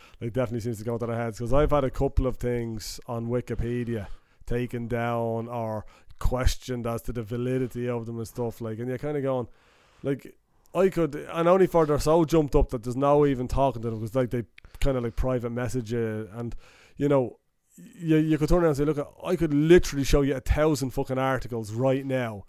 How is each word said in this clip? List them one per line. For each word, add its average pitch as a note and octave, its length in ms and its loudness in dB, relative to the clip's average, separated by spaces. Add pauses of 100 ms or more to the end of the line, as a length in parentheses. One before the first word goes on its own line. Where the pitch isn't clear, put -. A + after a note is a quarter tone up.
(220)
like, A#2 120 -6
definitely A#2+ 280 -2
seems A2+ 180 -4
to A2 60 -12
go A#2 120 -4
to A#2 80 -4
their A#2 120 -4
heads. A#2 220 -6
'Cause A#2 140 -2
I've D3 180 6
had D3 120 4
a B2+ 60 2
couple C3+ 380 0
of B2 100 -2
things A#2 720 -4
on A#2 200 -6
Wikipedia A#2 800 -4 (380)
taken A#2+ 420 -4
down A#2 600 -2
or A2+ 360 -6 (340)
questioned B2 680 0
as A#2 160 -4
to B2+ 100 -10
the A#2+ 100 -6
validity B2 680 -4
of A#2+ 160 -6
them A#2 120 -10
and A2+ 100 -8
stuff, A#2+ 340 -8
like, A2 180 -8
and B2 80 -6
you're B2+ 100 -4
kinda D3 240 -4
going, C3 260 -2 (560)
like, - 320 -6 (380)
I F#3+ 160 4
could, D#3+ 260 0
and E3 320 -2
only F#3 200 6
for E3 180 4
they're D3 140 2
so D#3+ 260 4
jumped D3+ 300 2
up C#3 140 4
that A#2 140 -6
there's A#2+ 140 -6
no C#3+ 280 4
even B2+ 220 0
talking C3 360 0
to A#2+ 60 -4
them, A2+ 100 -6
'cause, A2 160 -6
like, B2+ 160 0
they A#2+ 120 -2 (360)
kinda, C3 220 2
like, A#2 140 -4
private B2 360 0
message A#2+ 400 -4
you, A2 420 -2
and, A#2 220 -8 (420)
you C#3+ 100 2
know, C3+ 300 2 (400)
you, E3 400 0
you D#3 200 4
could D3+ 120 2
turn F3 100 6
around E3+ 100 4
and C#3 80 0
say, D3 80 0
"Look, C#3+ 300 -4 (100)
I F3+ 100 0
could E3 180 0
literally D3 500 6
show C#3+ 180 4
you C#3 140 0
a B2+ 40 -4
thousand C#3+ 520 2
fucking C3+ 260 -4
articles A#2+ 560 -4
right C3 320 0
now B2 440 -4